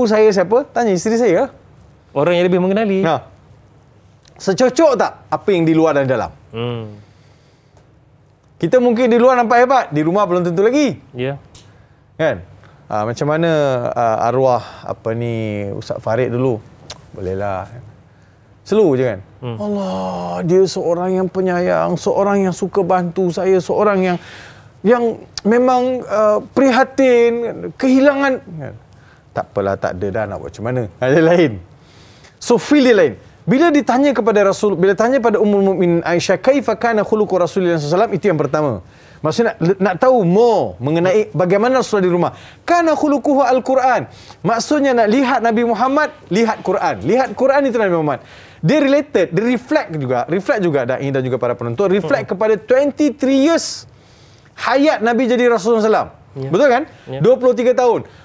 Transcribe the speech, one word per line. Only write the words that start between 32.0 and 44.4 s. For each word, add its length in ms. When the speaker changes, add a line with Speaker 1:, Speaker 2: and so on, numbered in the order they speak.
Speaker 1:
So, 160
feel 240
dia 120
lain. 180
Bila 240
ditanya 400
kepada 320
Rasul, 320
bila 160
tanya 320
pada 160
Ummul 240
Mukminin 400
Aisyah, 320
"Kaifa 400
kana 320
khuluqu 320
Rasulillah 400
sallallahu 80
alaihi 80
wasallam?" 240
Itu 80
yang 120
pertama. 320
Maksudnya 320
nak, 240
nak 240
tahu 240
more 560
mengenai 500
bagaimana 480
Rasulullah 300
di 80
rumah. 140
"Kana 320
khuluquhu 480
Al-Quran." 640